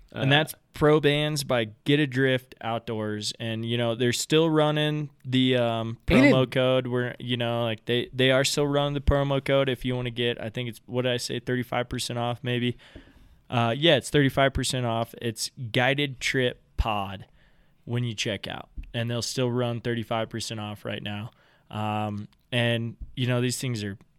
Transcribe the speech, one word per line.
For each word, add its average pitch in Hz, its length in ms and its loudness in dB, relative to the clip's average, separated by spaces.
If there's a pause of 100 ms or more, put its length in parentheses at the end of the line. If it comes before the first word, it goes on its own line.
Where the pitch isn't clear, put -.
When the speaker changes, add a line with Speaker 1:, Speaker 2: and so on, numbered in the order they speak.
(140)
Speaker 1:
And 135 180 0
Speaker 2:
Uh, 143 60 6
Speaker 1:
that's 156 160 0 (200)
Pro 151 260 6
Bands 147 460 0
by 120 240 0 (160)
Get 143 160 4
Adrift 131 600 0
Outdoors. 107 800 -4
And, 113 260 -4
you 117 120 -2
know, 117 180 0
they're 120 160 2
still 156 380 2
running 151 600 2 (140)
the, 127 320 2
um, 113 420 0 (120)
Speaker 2:
Ain't 233 160 6
it 277 80 8
Speaker 1:
promo 131 180 2
code 127 360 2
where, 123 300 -2
you 123 200 -4
know, 117 260 -2
like, 113 220 -4
they, 120 280 -2
they 131 180 4
are 131 120 4
still 147 240 0
running 143 260 0
the 143 80 -2
promo 139 420 2
code 135 260 2
if 127 160 -4
you 127 100 0
wanna 123 160 -4
get, 120 300 -2
I 113 80 -6
think 123 180 -6
it's, 110 180 -12
what 123 180 -4
did 127 100 0
I 123 40 -2
say, 123 220 -4
thirty-five 123 480 -2
percent 123 320 -6
off 120 240 -4
maybe? 123 320 0 (760)
Uh, 117 280 2
yeah, 151 180 6
it's 117 140 -2
thirty-five 135 440 4
percent 127 320 -2
off. 113 360 -2
It's - 280 -4 (220)
Guided 135 480 0
Trip 127 400 0 (160)
Pod 101 500 -4 (600)
when 120 180 -2
you 120 100 -4
check 104 340 -4
out. - 200 -10 (260)
And 117 160 -4
they'll 120 120 -2
still 127 280 -2
run 120 300 -2
thirty-five 113 500 -2
percent 113 300 -8
off 104 240 -10
right 107 180 -6
now. 104 300 -8 (380)
Um, 107 580 -4 (240)
and, 117 460 0 (180)
you 127 120 -2
know, 123 120 0
these 123 200 0
things 123 240 -4
are, 98 140 -8 (220)